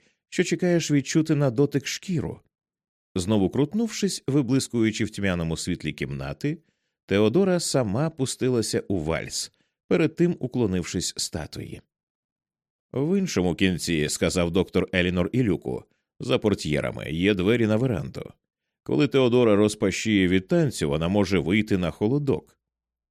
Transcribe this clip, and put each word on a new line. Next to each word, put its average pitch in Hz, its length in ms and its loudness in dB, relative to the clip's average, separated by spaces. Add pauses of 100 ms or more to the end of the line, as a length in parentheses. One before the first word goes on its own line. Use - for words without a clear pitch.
(300)
що - 140 0
чекаєш 175 480 0
відчути 156 440 2
на 143 160 0
дотик 139 360 0
шкіру». 123 520 -6 (760)
Знову 95 340 2
крутнувшись, 202 800 -2
виблискуючи 120 800 0
в 104 40 -4
тьмяному 87 480 -2
світлі 78 360 -4
кімнати, 71 640 -6 (480)
Теодора 160 540 2
сама 131 500 -2
пустилася 127 760 -2
у 98 120 -2
вальс, 76 520 -4 (360)
перед 165 280 0
тим 175 240 0
уклонившись 92 800 -2
статуї. - 640 -10 (1120)
«В 165 260 0
іншому 90 360 0
кінці», — 85 540 0
сказав 87 420 0
доктор 90 420 0
Елінор 90 400 0
і 127 100 2
Люку, — 65 400 -2 (360)
«за 127 200 0
портьєрами 65 720 -4
є 92 220 2
двері 107 340 2
на 107 80 2
веранду. 107 580 -4 (500)
Коли 147 240 0
Теодора 123 480 4
розпашіє 104 720 2
від 92 200 2
танцю, 143 420 0
вона 78 180 0
може 95 320 2
вийти 104 380 0
на 87 140 0
холодок». 131 640 -2 (540)